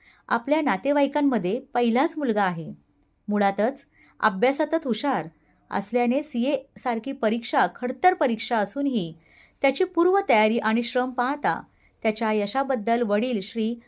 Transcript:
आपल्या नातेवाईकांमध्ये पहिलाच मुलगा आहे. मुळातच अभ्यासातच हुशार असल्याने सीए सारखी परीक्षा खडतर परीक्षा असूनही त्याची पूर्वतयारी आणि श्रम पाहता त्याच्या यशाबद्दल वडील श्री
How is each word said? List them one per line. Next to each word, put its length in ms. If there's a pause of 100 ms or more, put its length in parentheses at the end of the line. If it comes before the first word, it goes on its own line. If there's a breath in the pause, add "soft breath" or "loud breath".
(280 soft breath)
आपल्या 320
नातेवाईकांमध्ये 1000 (140)
पहिलाच 420
मुलगा 260
आहे. 300 (560)
मुळातच 560 (360 soft breath)
अभ्यासातच 680
हुशार 400 (440 soft breath)
असल्याने 520
सीए 340 (200)
सारखी 360
परीक्षा 540 (100)
खडतर 380
परीक्षा 440
असूनही 560 (480 soft breath)
त्याची 220
पूर्वतयारी 760
आणि 240
श्रम 280
पाहता 520 (400 soft breath)
त्याच्या 300
यशाबद्दल 680
वडील 400
श्री 460